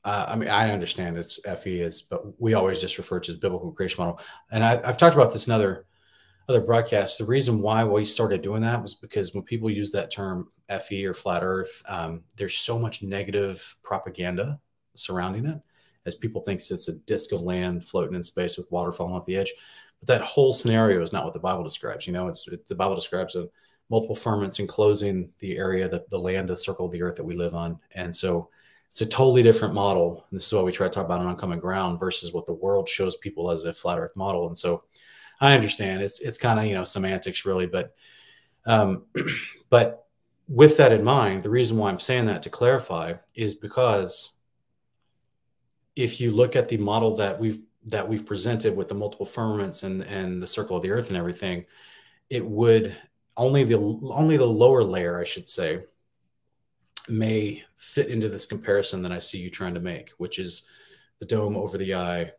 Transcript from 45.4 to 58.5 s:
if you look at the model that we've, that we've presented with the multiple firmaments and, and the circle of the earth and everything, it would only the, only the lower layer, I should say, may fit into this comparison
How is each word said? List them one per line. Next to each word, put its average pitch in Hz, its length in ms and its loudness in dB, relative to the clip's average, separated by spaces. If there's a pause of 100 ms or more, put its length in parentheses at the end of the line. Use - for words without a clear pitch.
if 120 260 -2
you 120 120 2
look 120 220 4
at 123 140 2
the 117 80 -2
model 107 400 2
that 98 240 0
we've, 110 200 -2 (240)
that 110 240 -4
we've 107 180 -4
presented 110 500 -2
with 95 120 -4
the 101 60 -8
multiple 101 300 -6
firmaments 104 600 -4
and, 95 220 -6
and 92 360 -6
the 90 40 -8
circle 95 300 -4
of 87 60 -2
the 95 80 -4
earth 117 160 -2
and 92 100 -4
everything, 90 480 -6 (640)
it 123 160 -4
would 110 520 4 (400)
only 131 260 4
the, 117 140 4
only 131 600 2
the 131 80 6
lower 120 380 8
layer, 90 380 0
I 87 40 -4
should - 220 -8
say, 87 380 -4 (1200)
may 110 540 0 (140)
fit - 320 -2
into 113 200 -2
this 98 160 -6
comparison 98 580 -2